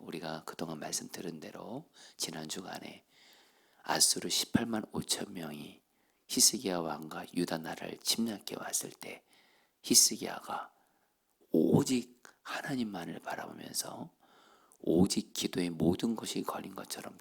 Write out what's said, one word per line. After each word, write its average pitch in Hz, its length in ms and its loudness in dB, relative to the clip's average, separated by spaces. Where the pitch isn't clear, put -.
우리가 80 420 -8
그동안 82 340 -8
말씀 82 300 -4
들은 85 320 -10
대로 98 500 -12
지난 78 320 -6
주간에 - 560 -10
아수르 78 460 2
십팔만 113 640 2
오천 - 400 -2
명 80 220 -8
이 73 260 -14
히스기야 104 500 6
왕과 80 560 -6
유다 85 240 0
나라를 82 400 -8
침략해 - 600 -2
왔을 - 320 -4
때 - 340 -14
히스기야가 - 920 4
오직 120 720 4
하나님만을 101 760 -4
바라보면서 - 920 -8
오직 - 520 4
기도에 - 380 0
모든 90 440 4
것이 - 280 -4
걸린 - 320 -6
것처럼 - 460 -10